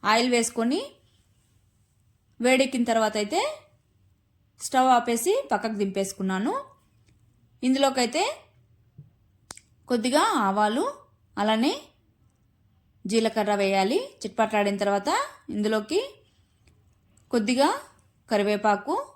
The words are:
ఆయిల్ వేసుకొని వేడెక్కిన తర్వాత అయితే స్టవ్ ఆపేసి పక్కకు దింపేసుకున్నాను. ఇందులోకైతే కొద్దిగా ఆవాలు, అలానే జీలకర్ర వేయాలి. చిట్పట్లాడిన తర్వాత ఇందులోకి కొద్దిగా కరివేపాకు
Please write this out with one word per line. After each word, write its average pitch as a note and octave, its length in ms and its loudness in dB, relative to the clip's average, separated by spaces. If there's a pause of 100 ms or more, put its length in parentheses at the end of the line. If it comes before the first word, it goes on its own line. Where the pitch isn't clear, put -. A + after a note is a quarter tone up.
(100)
ఆయిల్ A#3+ 240 2
వేసుకొని A#3 460 0 (1600)
వేడెక్కిన C4 460 2
తర్వాత A3 320 0
అయితే B3+ 180 -2 (1200)
స్టవ్ C4 320 2
ఆపేసి A#3+ 360 0 (180)
పక్కకు A3 320 -2
దింపేసుకున్నాను. G3 720 -2 (1120)
ఇందులోకైతే C4 580 2 (1700)
కొద్దిగా B3 320 2 (240)
ఆవాలు, G#3+ 380 0 (560)
అలానే A3 320 0 (1400)
జీలకర్ర A3 520 0
వేయాలి. G3 360 2 (240)
చిట్పట్లాడిన G#3 600 0
తర్వాత G3+ 280 0 (440)
ఇందులోకి G#3+ 460 -2 (1300)
కొద్దిగా B3 340 2 (640)
కరివేపాకు G#3 640 0 (200)